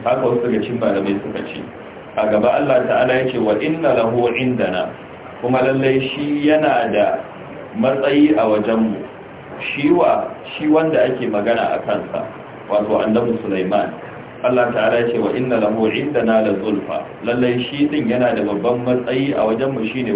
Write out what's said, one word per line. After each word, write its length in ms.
Haka 200
wasu 240
daga 160
cikin 160
malamai 400
suka 320
ce. 80
A 160
gaba 320
Allah 240
Ta'ala 260
ya 140
ce, 120
"Wa 200
inna 360
lahu 400
indana," 520
kuma 220
lallai 360
shi 320
yana 440
da 280
matsayi 600
a 120
wajenmu. 560
Shi 320
wa? 320
Shi 120
wanda 360
ake 240
magana 480
a 40
kansa, 440
wato 320
Annabi 440
Sulaiman. 480
Allah 280
Ta'ala 320
ya 80
ce, 80
"Wa 120
inna 280
lahu 320
indana 520
la 80
zulfa." 400
Lallai 440
shi 200
din 200
yana 280
da 80
babban 400
matsayi 520
a 80
wajenmu, 480
shine 240